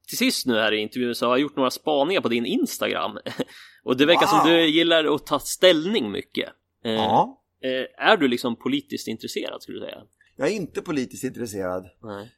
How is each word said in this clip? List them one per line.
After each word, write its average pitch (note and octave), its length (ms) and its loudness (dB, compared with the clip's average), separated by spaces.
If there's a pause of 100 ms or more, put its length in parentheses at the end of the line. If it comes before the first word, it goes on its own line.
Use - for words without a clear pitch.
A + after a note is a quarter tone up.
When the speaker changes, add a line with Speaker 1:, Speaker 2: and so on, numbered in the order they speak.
Speaker 1:
till - 100 -8
sist B3 280 -2
nu A#2+ 80 2
här G#2+ 180 2
i G#2+ 60 0
intervjun A#2+ 360 -4
så B2 120 -2
har B2 60 4
jag B2+ 80 2
gjort D3 160 -4
några C3 140 2
spaningar D#3 500 0
på B2 80 -2
din A#2 180 0
Instagram. G#2+ 720 -2 (320)
<laughs> - 340 -20
Och B2+ 120 0
det C#3+ 100 4
verkar E3+ 200 6
som G#3 120 4
Speaker 2:
Wow. D#3+ 100 4
Speaker 1:
du E3 180 6
gillar D#3+ 480 2
att C#3 120 -6
ta D3 120 -2
ställning E3+ 760 2
mycket. - 360 -6 (360)
Ehm, A2+ 100 -2
Speaker 2:
Ja. C#3+ 480 0 (220)
Speaker 1:
eh, C3 460 -4
är A3 60 6
du D3 120 4
liksom A#2+ 280 -2
politiskt - 520 -6
intresserad, - 540 -8
skulle G2 160 -14
du G#2 60 -12
säga? - 140 -12 (380)
Speaker 2:
Jag C3+ 120 -2
är G3 40 -2
inte G3+ 300 -8
politiskt C#3 420 -6
intresserad. G2+ 600 -6 (180)
Speaker 1:
Nej. G#2+ 360 -14